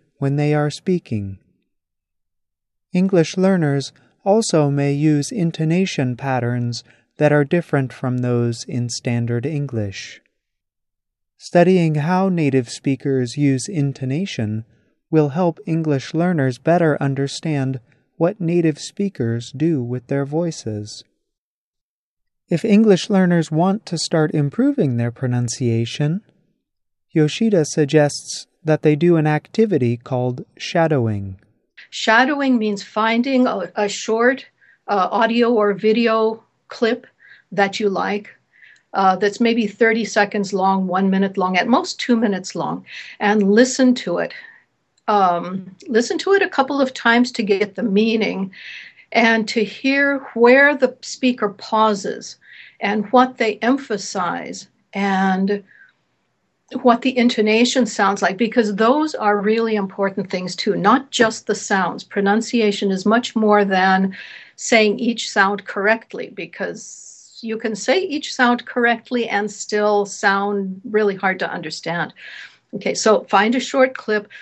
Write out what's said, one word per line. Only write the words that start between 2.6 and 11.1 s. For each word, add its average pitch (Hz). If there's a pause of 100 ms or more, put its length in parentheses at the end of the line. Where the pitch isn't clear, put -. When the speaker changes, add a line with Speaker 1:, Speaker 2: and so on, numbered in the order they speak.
Speaker 1:
English 185
learners 170 (320)
also 190
may 143
use 147
intonation 165
patterns 120 (340)
that 147
are 147
different 139
from 127
those 120
in 120
standard 120
English. 127 (1160)